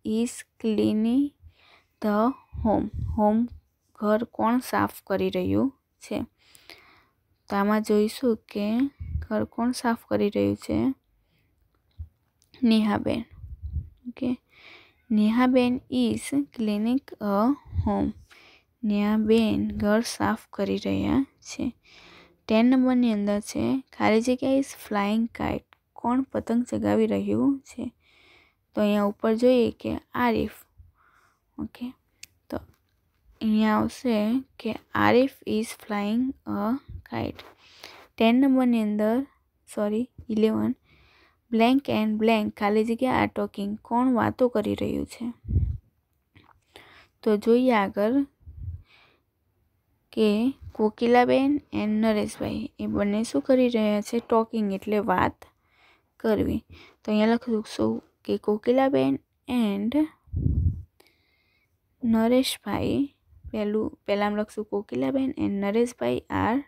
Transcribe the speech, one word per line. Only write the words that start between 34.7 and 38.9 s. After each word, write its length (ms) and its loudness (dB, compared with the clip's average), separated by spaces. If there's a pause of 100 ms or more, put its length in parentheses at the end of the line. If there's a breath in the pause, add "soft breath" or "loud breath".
આરિફ 360 4 (160)
is 180 -2
flying 680 -4 (160)
a 300 -2 (320)
kite. 320 -8 (720 loud breath)
ટેન 180 4
નંબરની 460 2
અંદર, 460 -2 (480)